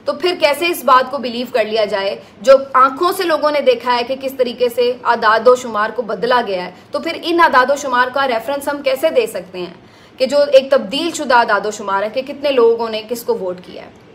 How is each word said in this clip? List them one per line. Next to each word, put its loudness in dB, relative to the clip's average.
तो -2
फिर -2
कैसे 0
इस -4
बात 4
को -6
believe -6
कर 2
लिया 0
जाए, -4
जो 4
आंखों 2
से -4
लोगों 0
ने 0
देखा 0
है 0
कि -6
किस -8
तरीके 0
से -2
अदादोशुमार 2
को -6
बदला 0
गया -4
है, -12
तो -2
फिर -6
इन -2
अदादोशुमार 2
का 0
reference -4
हम -4
कैसे 0
दे 2
सकते -10
हैं -12
कि 0
जो 2
एक 4
तब्दील 0
शुदा 0
अदादोशुमार 0
है -6
कि -6
कितने -4
लोगों 2
ने -6
किसको -4
vote -8
किया -18
है? -20